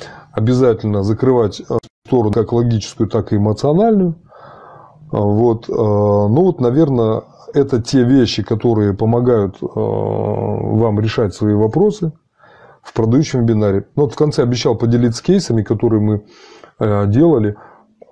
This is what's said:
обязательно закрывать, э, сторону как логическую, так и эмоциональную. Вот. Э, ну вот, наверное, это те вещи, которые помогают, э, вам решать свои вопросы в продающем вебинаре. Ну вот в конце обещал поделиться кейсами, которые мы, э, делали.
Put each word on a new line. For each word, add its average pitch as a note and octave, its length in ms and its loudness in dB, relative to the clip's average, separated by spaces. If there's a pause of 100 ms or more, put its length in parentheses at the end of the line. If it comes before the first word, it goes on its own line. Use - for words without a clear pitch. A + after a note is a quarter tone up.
(320)
обязательно A2 720 0
закрывать, A2 580 0
э, - 180 -4 (280)
сторону A2+ 260 0
как A2 200 -2
логическую, A#2 560 -2
так G#2 240 -4
и G#2+ 40 0
эмоциональную. E3 800 0 (960)
Вот. A2 580 0
Э, - 40 -6
ну G#2 680 2
вот, F3 160 0
наверное, B2 640 0 (320)
это C#3 280 0
те B2+ 220 2
вещи, B2 380 2
которые G#2+ 520 0
помогают, A2+ 680 0
э, - 40 -8
вам G#2+ 1300 -2
решать G#2+ 340 -2
свои G#2 200 0
вопросы D#3 580 0 (720)
в - 120 -20
продающем B2 480 0
вебинаре. G#2+ 440 0 (100)
Ну D3 80 2
вот C3 100 -4
в - 20 -16
конце D3 260 0
обещал B2 340 0
поделиться A#2+ 480 0
кейсами, D#3+ 380 0
которые A2 400 0
мы, G#2 220 -2 (560)
э, G#2 280 0
делали. A2+ 480 2 (560)